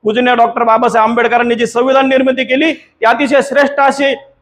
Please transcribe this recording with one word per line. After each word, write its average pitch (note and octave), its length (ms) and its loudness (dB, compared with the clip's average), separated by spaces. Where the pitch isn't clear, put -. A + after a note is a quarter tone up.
पूजनीय B3 320 0
डॉक्टर A#3 280 0
बाबासाहेब A3+ 460 2
आंबेडकरांनी A#3 460 0
जी A#3 120 -4
संविधान C4 420 0
निर्मिती C4 360 0
केली, C#4 280 0
ती - 320 -10
अतिशय B3+ 380 2
श्रेष्ठ C#4 380 -2
अशी C#4 340 0